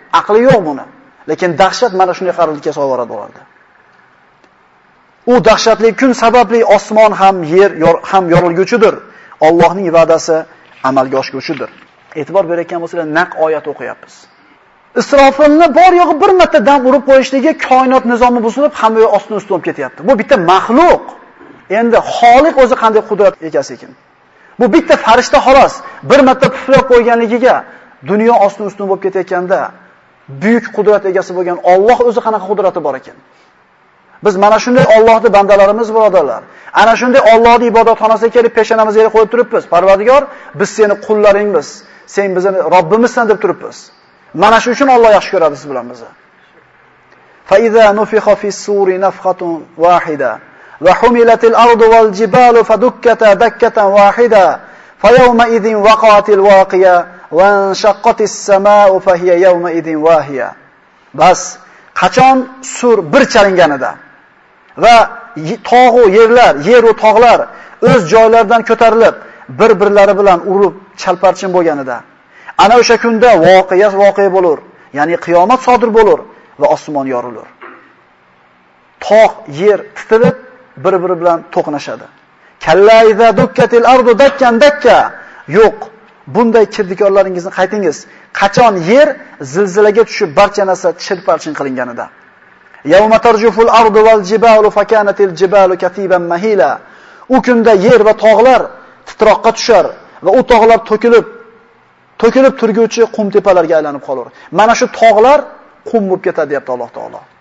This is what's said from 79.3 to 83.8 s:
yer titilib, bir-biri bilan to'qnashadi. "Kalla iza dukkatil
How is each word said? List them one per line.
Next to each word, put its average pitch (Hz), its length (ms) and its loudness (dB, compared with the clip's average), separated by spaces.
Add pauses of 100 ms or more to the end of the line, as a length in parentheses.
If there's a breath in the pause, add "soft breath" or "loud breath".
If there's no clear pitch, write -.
yer 185 280 -2 (160)
titilib, - 420 -2 (400)
bir-biri 180 420 -4
bilan 170 200 -2 (120)
to'qnashadi. 139 560 -8 (540 soft breath)
"Kalla 202 440 4
iza 220 320 2
dukkatil 240 500 0